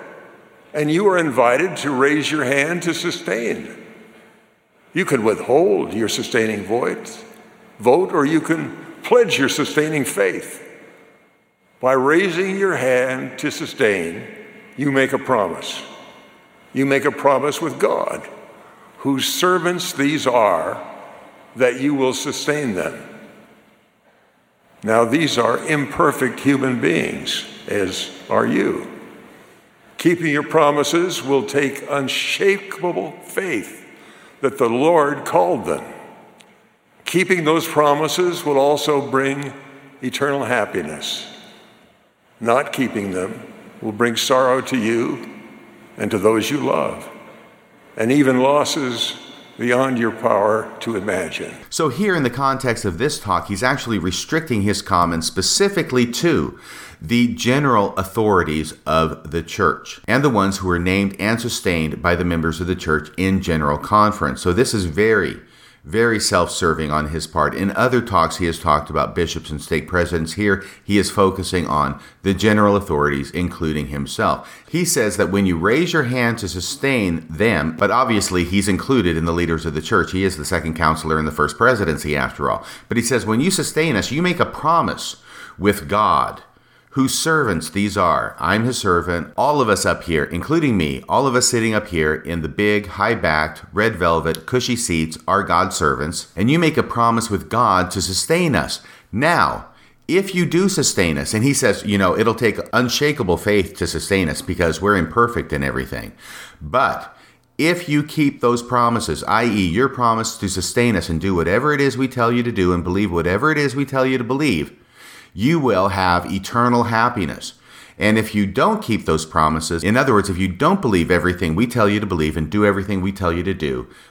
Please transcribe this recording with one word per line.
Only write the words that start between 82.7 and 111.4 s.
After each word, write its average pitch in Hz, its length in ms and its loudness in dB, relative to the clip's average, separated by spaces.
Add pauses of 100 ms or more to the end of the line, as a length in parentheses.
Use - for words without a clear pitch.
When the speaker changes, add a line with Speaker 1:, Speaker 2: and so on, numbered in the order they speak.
Speaker 2:
But 120 100 -2
he 120 40 2
says, 120 220 0
"When 107 160 0
you 180 100 2
sustain 156 460 0
us, 92 140 -2
you 147 100 -2
make 175 200 0
a 110 40 2
promise - 720 -2 (400)
with 95 320 0
God, 87 540 0 (500)
whose 131 240 0
servants 127 540 0
these 101 260 -2
are." 73 440 0
I'm 101 240 2
his 123 140 -2
servant. 87 580 0
All 143 240 2
of 113 80 2
us 101 180 2
up 85 180 0
here, 78 200 0
including 127 520 0
me, 71 320 -2
all 123 200 2
of 123 80 2
us 123 100 2
sitting 113 260 0
up 107 160 -2
here 78 260 0
in 80 260 -6
the 78 80 -4
big, 104 380 0
high-backed, 85 760 -2 (100)
red 107 220 0
velvet, 82 520 0
cushy 123 280 -2
seats 80 420 -2 (120)
are 98 160 2
God's 92 320 0
servants. 76 580 -2
And 110 160 0
you 160 80 4
make 160 180 2
a 113 60 4
promise 117 480 0
with 90 180 -4
God 98 440 2
to 95 100 -2
sustain 139 540 0
us. 69 240 -4 (320)
Now, 110 540 0 (420)
if 196 260 0
you 175 100 2
do 170 240 2
sustain 92 500 2
us, 73 160 -4
and 110 100 2
he 139 100 4
says, 113 300 2
you 101 140 2
know, 92 180 4
it'll 110 180 2
take 107 240 0 (140)
unshakable 120 640 0
faith 104 400 0
to 85 100 -2
sustain 85 420 0
us - 140 -6
because 82 380 -2
we're 101 160 4
imperfect 85 560 0
in 71 100 -2
everything. 64 500 -6 (480)
But 127 560 -2 (420)
if 170 300 0
you 147 140 2
keep 147 380 0
those 120 220 2
promises, 117 640 0
i 110 200 2
e 104 220 2
your 117 240 2
promise 113 480 0
to 101 100 -2
sustain 107 480 0
us 85 120 -2
and 80 120 -2
do 95 140 0
whatever 101 380 2